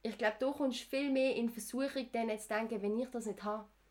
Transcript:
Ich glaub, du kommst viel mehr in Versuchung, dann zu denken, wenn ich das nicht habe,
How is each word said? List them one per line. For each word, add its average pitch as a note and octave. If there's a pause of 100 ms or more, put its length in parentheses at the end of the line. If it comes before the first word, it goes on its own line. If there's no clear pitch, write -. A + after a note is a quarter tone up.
Ich G#3+
glaub, G#3+
du C4
kommst C4+
viel C#4
mehr C4
in A#3
Versuchung, C4
dann A3+
zu G#3
denken, G#3+
wenn G#3
ich B3+
das A3+
nicht G3+
habe, G#3 (260)